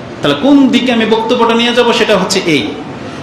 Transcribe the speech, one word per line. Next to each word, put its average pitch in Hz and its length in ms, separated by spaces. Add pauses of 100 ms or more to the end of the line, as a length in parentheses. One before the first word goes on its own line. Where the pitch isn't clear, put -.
(220)
তাহলে 143 200
কোন 277 260
দিকে 247 240
আমি 226 140
বক্তব্যটা 226 480
নিয়ে 233 200
যাব, 233 200
সেটা 220 240
হচ্ছে 185 280
এই 143 220 (560)